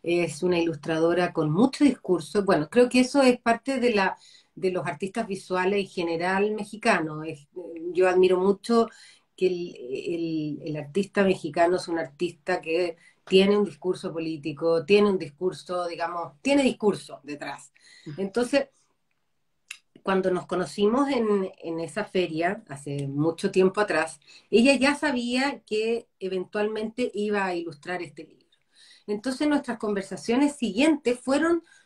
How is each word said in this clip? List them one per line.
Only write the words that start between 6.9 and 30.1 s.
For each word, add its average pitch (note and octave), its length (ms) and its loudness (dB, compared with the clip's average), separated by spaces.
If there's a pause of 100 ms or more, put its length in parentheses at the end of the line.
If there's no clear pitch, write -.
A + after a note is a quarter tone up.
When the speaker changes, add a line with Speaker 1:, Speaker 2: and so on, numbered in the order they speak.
Speaker 1:
Es, D#3 200 -14 (460)
yo F#3 160 4
admiro F#3 300 6
mucho A3+ 500 2 (460)
que F#3 120 0
el, F3 280 -4 (880)
el, - 80 -
el D3+ 80 -6
artista G3 460 -2
mexicano F3 540 2
es - 100 -6
un E3 120 -2
artista F3+ 640 -6
que E3 360 -2 (280)
tiene G3 320 6
un G#3 80 4
discurso F3+ 460 -6
político, D#3+ 760 -2
tiene G#3 240 6
un F#3 80 0
discurso, F3+ 720 -6
digamos, E3+ 540 -8
tiene C#4 220 2
discurso - 600 -2
detrás. C#3+ 480 -12 (340)
Speaker 2:
Ujú. D#3 180 -8
Speaker 1:
Entonces, B3 440 0 (1300)
cuando F#3+ 300 0
nos F3 160 -4
conocimos G#3 640 0
en, G#3 400 0 (140)
en E3 160 -6
esa E3 240 -8
feria, F3 640 -2
hace C#3+ 400 -8
mucho E3 440 -2
tiempo F#3 280 2
atrás, E3 400 0 (320)
ella A#3+ 240 6
ya C#4 200 2
sabía C4 680 -2
que A3+ 420 -4 (120)
eventualmente G#3+ 960 -4
iba G#3 320 -2
a F3 100 -4
ilustrar E3+ 460 -8
este D#3 240 -14
libro. - 180 -20 (640)
Entonces, B3+ 400 -2
nuestras C#4+ 320 0
conversaciones A3 760 -2